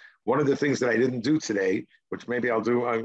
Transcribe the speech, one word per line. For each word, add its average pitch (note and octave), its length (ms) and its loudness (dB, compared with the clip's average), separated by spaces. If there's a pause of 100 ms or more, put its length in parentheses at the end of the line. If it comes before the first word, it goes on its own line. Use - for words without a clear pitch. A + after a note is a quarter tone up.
(240)
one C3 160 0
of C#3+ 60 2
the C3+ 100 4
things C#3+ 240 0
that B2 100 2
I A2+ 60 2
didn't B2 240 2
do A#2 180 2
today, G2 480 0 (240)
which F#2+ 180 -10
maybe B2 220 -2
I'll A2+ 100 2
do, A#2+ 240 0
uh, A#2 200 -2